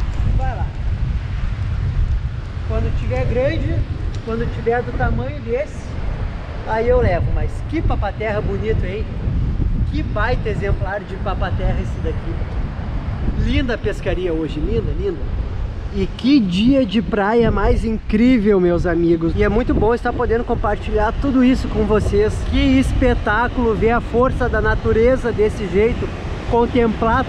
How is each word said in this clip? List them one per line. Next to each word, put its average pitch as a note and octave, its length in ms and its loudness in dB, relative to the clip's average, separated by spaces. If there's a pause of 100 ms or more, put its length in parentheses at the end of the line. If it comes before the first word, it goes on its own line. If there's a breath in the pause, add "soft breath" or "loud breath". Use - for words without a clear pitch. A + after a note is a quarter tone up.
(380)
Vai - 180 0
lá. - 100 -2 (2000)
Quando A3 320 0
tiver - 260 0
grande, D4+ 500 0 (500)
quando A3+ 200 -2 (100)
tiver A#3+ 280 0
do B3 140 -6
tamanho B3 420 -2
desse, A#3 400 -4 (880)
aí A3+ 220 0
eu B3 100 4
levo. F3+ 340 2
Mas - 160 0 (200)
que D#4+ 120 -2
papaterra G#3 600 -2
bonito, G#3 440 -2
hein? G3+ 200 -4 (840)
Que D#3+ 140 -2
baita A3 460 0
exemplar G3 500 -2
de F#3 160 -10
papaterra F3+ 640 0
esse - 220 -4
daqui. - 300 -4 (1080)
Linda A#3+ 380 2
pescaria F3+ 560 -2
hoje, D#3 260 -4
linda, G#3 400 0
linda. F3+ 180 -2 (760)
E G3 100 0 (120)
que C4+ 240 4
dia A3+ 440 4
de G3+ 160 0
praia A3 480 2
mais - 360 2
incrível, A3 720 4
meus F3 260 2
amigos. E3+ 520 2
E G#3 60 4
é G#3 40 4
muito A3 260 2
bom G#3+ 220 4
estar A#3+ 160 -2
podendo A#3 320 0
compartilhar G#3+ 800 0
tudo C4 240 4
isso C4 240 2
com G#3+ 160 0
vocês. G3+ 480 2 (180)
Que B3+ 60 2 (200)
espetáculo A#3 960 2
ver G#3+ 180 2
a A#3 100 2
força B3 480 0
da G#3+ 100 0
natureza A3 720 2
desse G#3 380 0
jeito, G#3+ 360 2 (460)
contemplar A#3 760 2